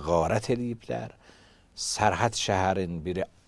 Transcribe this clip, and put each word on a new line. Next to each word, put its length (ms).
qarət 480
eləyiblər. 640
Sərhəd 680
şəhərin 580
biri 240